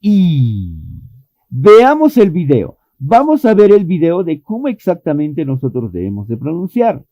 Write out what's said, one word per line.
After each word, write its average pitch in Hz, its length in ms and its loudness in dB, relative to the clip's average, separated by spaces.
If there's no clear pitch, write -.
I. 127 800 0
Veamos 240 680 4
el 208 140 4
video. 143 480 -2
Vamos 262 460 0
a 226 80 4
ver 208 180 4
el 208 140 4
video 170 400 -2
de 156 160 -6
cómo 240 280 -8
exactamente 156 760 -4
nosotros 127 480 -6
debemos 101 340 -8
de 113 120 -8
pronunciar. 170 720 -4